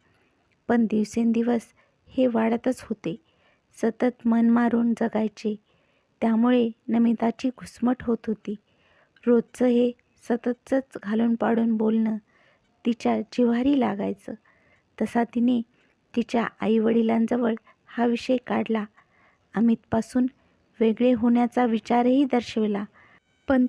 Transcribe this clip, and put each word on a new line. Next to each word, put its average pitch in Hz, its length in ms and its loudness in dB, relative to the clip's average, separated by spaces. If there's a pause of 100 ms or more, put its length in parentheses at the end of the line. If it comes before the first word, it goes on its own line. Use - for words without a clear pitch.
(680)
पण 233 160 2
दिवसेंदिवस 233 840 -2 (420)
हे 262 180 0
वाढतच 226 540 -2
होते. - 340 -8 (600)
सतत 233 520 -4
मन 233 220 4
मारून 233 440 2
जगायचे, 214 640 -4 (640)
त्यामुळे 233 480 2 (180)
नमिताची 233 640 0
घुसमट - 540 -4
होत 226 240 -4
होती. 214 280 -6 (680)
रोजचं 240 420 2
हे 240 260 2 (320)
सततचंच 247 800 -4
घालून 226 320 0
पाडून 226 420 0
बोलणं 220 400 0 (680)
तिच्या 233 360 -2
जिव्हारी 247 580 0
लागायचं. 202 540 -4 (640)
तसा 233 260 -2
तिने 240 380 0 (520)
तिच्या 233 320 -2 (160)
आईवडिलांजवळ 226 920 0 (320)
हा 240 200 -4
विषय 240 320 0 (100)
काढला, 220 360 -2 (720)
अमितपासून 233 680 0 (540)
वेगळे 226 340 2
होण्याचा 240 520 2
विचारही 240 580 2
दर्शविला, 220 600 -2 (640)
पण 262 220 4